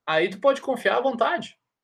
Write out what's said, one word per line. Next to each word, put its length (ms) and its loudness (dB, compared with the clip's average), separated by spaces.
Aí 240 2
tu 100 -12
pode 220 2
confiar 360 0
à 40 2
vontade. 560 -2